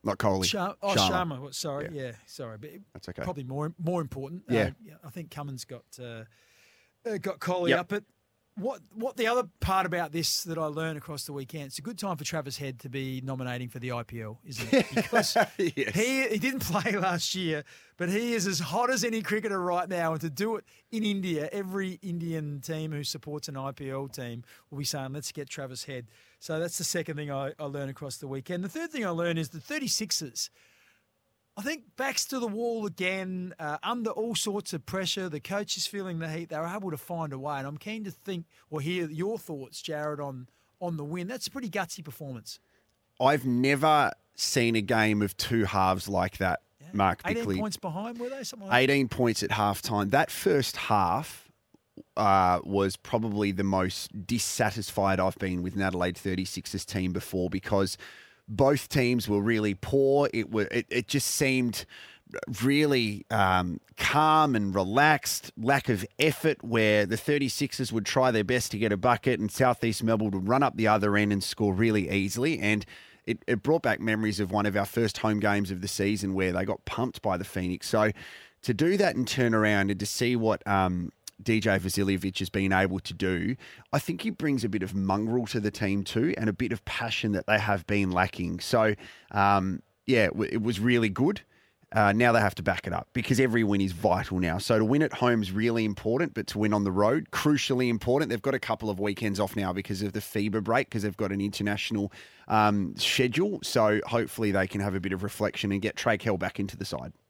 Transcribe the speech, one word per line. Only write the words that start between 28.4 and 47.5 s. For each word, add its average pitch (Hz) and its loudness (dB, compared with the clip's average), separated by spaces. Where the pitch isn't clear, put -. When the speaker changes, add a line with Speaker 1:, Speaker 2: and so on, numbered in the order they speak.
Speaker 2:
The 196 -6
third 330 -8
thing 269 -4
I 185 -2
learned 170 0
is 156 -4
the 165 -14
thirty-sixers - -4
I 202 -10
think 277 -6
backs 262 -4
to 262 -6
the 233 -2
wall 226 -4
again, 185 -4
uh, 151 -6
under 226 -4
all 226 -4
sorts 202 -4
of 160 -8
pressure. 190 -4
The 151 -8
coach 202 -6
is 185 -4
feeling 185 -6
the 160 -6
heat. 165 -8
They 156 -6
were 160 -4
able 190 -6
to 151 -6
find 160 -8
a 135 -10
way, 139 -6
and 135 -6
I'm 147 -8
keen 214 -10
to 196 -8
think 170 -8
or 151 -4
hear 170 -2
your 185 -4
thoughts, 135 -12
Jared, 151 -4
on, 135 -8
on 175 -4
the 151 -6
win. 175 -6
That's 254 -8
a - -8
pretty 254 -8
gutsy 180 -6
performance. 131 -14
Speaker 1:
I've 131 6
never 135 6
seen 117 2
a 113 4
game 107 4
of 101 0
two 113 2
halves 92 2
like 95 0
that, 90 0
Speaker 2:
Yeah. 147 -20
Speaker 1:
Mark 190 4
Speaker 2:
Eighteen 214 -2
Speaker 1:
Bickley. 196 0